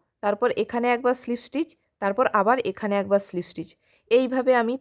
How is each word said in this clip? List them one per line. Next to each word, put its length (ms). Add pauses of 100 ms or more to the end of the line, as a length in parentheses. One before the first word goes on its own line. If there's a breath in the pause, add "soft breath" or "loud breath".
(220)
তারপর 360
এখানে 300
একবার 280
স্লিপ 320
স্টিচ, 220 (300)
তারপর 340
আবার 320
এখানে 300
একবার 320
স্লিপ 220
স্টিচ। 200 (420)
এইভাবে 440
আমি 260